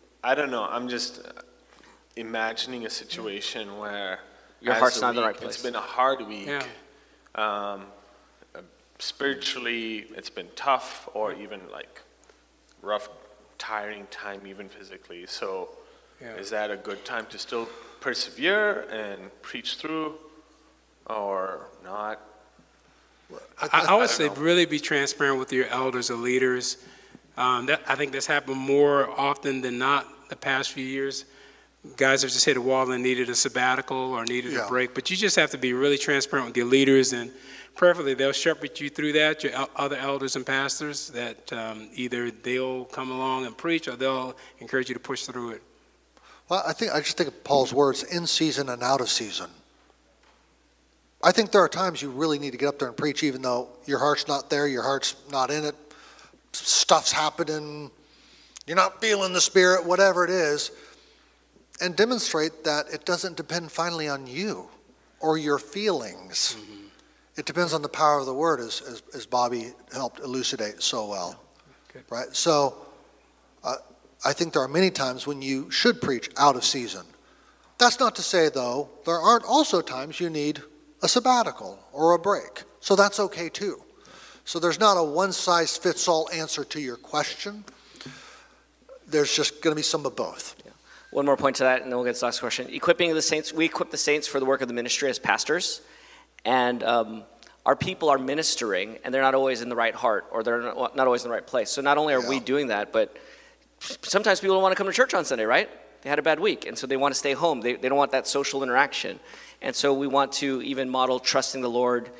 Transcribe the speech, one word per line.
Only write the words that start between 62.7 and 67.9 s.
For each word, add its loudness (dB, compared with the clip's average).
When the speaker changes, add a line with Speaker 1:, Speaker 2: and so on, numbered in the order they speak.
Speaker 4:
it -10
doesn't -2
depend -6
finally -2
on -6
you -6
or 2
your 2
feelings. -4
Speaker 3:
Mm-hmm. -18
Speaker 4:
It -8
depends 0
on 0
the -6
power 4